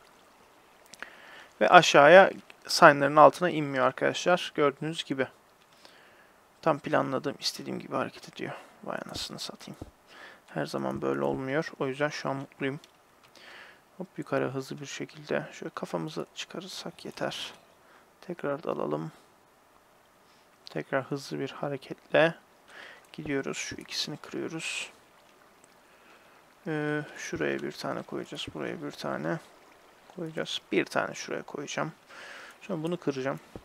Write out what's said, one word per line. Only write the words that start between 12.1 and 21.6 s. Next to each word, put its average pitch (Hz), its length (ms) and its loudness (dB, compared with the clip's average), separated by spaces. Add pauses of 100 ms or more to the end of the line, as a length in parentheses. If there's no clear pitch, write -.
an 139 60 -2
mutluyum. 139 440 -6 (1160)
Hop 185 100 -12 (100)
yukarı 135 320 -2
hızlı 135 320 -8
bir 143 40 -12
şekilde. 147 680 -6
Şöyle - 240 -12
kafamızı 160 500 -6 (100)
çıkarırsak - 720 -12
yeter. - 480 -8 (680)
Tekrar 147 420 -6
dalalım. 151 480 -4 (1600)
Tekrar 143 340 -4
hızlı 143 360 -8
bir 139 120 -6
hareketle 147 840 0 (800)